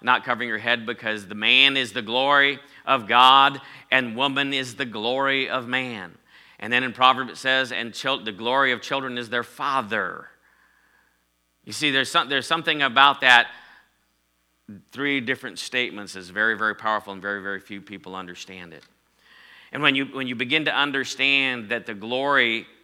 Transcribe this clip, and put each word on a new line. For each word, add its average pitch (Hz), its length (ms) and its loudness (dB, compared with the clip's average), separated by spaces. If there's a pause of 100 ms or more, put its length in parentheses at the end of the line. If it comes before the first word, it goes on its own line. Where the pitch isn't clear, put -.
not 120 240 2
covering 120 240 -4
your 113 80 -4
head 117 300 -2
because 110 400 -6
the 98 80 -12
man 127 420 4
is 127 160 -2
the 120 80 -6
glory 135 580 2 (280)
of 127 200 0
God 131 540 6 (300)
and 123 260 0
woman 139 380 -2
is 131 220 -6
the 135 100 -4
glory 131 640 -2
of 120 180 -4
man. 123 480 -6 (420)
And 110 140 -6
then 123 100 4
in 123 120 0
Proverbs 127 380 4
it 80 40 -16
says, 131 360 0
"And 113 200 -6
chil-, 135 320 -6
the 110 80 -8
glory 127 400 0
of 117 80 -2
children 131 380 -6
is 117 100 -8
their 120 140 -2
father." 110 840 -4 (1400)
You 104 100 -16
see, 151 160 0
there's 131 200 0
some, 143 200 0
there's 135 160 -2
something 160 340 -2
about 135 400 6
that 123 280 8 (1400)
three 139 300 -4
different 117 380 -8
statements 104 580 -6
is 92 140 -16
very, 107 260 0
very 104 180 -2
powerful, 107 380 -4
and 95 80 -14
very, 101 220 -6
very 98 180 -8
few 101 220 -16
people 95 340 -16
understand 90 560 -16
it. 76 120 -20 (840)
And 135 120 -4
when 143 120 6
you, 135 120 0
when 135 200 -8
you 127 80 -6
begin 131 300 -2
to 143 100 -2
understand 135 960 0
that 117 160 -4
the 117 80 -10
glory 120 760 0 (180)